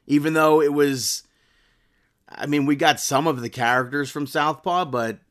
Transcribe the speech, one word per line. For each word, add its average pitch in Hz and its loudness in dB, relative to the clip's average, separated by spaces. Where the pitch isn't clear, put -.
even 147 2
though 156 4
it 143 2
was 143 0
I - -12
mean, 143 0
we 147 2
got 147 2
some 143 -2
of 139 -2
the 117 -6
characters 127 -2
from 143 -8
Southpaw, 160 -2
but 117 -4